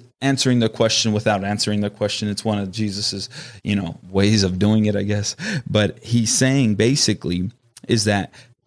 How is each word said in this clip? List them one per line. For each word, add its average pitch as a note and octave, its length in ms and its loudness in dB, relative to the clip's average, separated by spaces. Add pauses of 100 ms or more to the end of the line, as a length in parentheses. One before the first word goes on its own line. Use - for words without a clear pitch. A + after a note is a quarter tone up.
(220)
answering C3 380 2
the A2+ 100 4
question A2+ 440 0
without G#2 300 0
answering G#2 380 -2
the G#2 80 -2
question. G#2 380 -4
It's G#2 160 -6
one G#2+ 160 -2
of F#2+ 120 -6
Jesus's, G2+ 580 -4 (340)
you G#2 120 0
know, E2+ 220 -4 (120)
ways G2 340 4
of F#2 160 0
doing G#2+ 260 4
it, G#2 100 0
I G2 80 -2
guess. G#2 320 -4 (340)
But G#2 340 0
he's A#2 300 0
saying C3 420 2
basically F#2+ 760 0 (360)
is A2 180 2
that G2+ 280 0 (340)